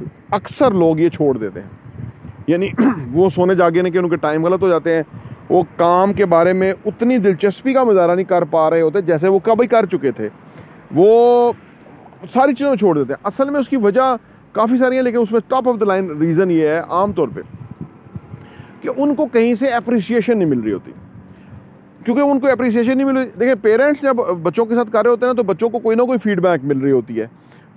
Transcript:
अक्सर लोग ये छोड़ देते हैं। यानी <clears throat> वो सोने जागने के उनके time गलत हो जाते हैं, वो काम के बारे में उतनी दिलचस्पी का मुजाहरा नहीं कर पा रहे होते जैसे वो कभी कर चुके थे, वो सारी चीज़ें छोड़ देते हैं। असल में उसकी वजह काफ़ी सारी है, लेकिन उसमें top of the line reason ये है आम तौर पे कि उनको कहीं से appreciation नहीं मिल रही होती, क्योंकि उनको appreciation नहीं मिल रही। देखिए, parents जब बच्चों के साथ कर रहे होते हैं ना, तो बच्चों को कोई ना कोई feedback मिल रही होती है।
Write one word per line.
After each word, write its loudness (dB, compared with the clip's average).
अक्सर 0
लोग 2
ये 2
छोड़ 0
देते -8
हैं। -16
यानी 0
<clears throat> 0
वो 2
सोने 0
जागने 2
के 0
उनके -2
time -2
गलत 0
हो 2
जाते 0
हैं, -2
वो 2
काम 2
के 0
बारे 2
में 0
उतनी 0
दिलचस्पी 0
का 2
मुजाहरा 2
नहीं -2
कर 0
पा 0
रहे 2
होते 0
जैसे 0
वो 2
कभी 2
कर 2
चुके -2
थे, -6
वो 4
सारी 2
चीज़ें -2
छोड़ 2
देते -2
हैं। -10
असल -4
में -2
उसकी -2
वजह 2
काफ़ी 2
सारी 2
है, 0
लेकिन 0
उसमें 0
top -2
of 0
the 0
line 0
reason 2
ये 2
है -2
आम 0
तौर -2
पे -12
कि -6
उनको -2
कहीं 2
से -2
appreciation 0
नहीं 0
मिल 0
रही -4
होती, -8
क्योंकि 0
उनको 2
appreciation 0
नहीं 0
मिल 0
रही। 0
देखिए, 0
parents 2
जब 0
बच्चों 0
के -2
साथ 0
कर 0
रहे 2
होते 0
हैं 0
ना, -4
तो 0
बच्चों -2
को -6
कोई 0
ना 2
कोई 0
feedback 0
मिल -2
रही 0
होती 0
है। -6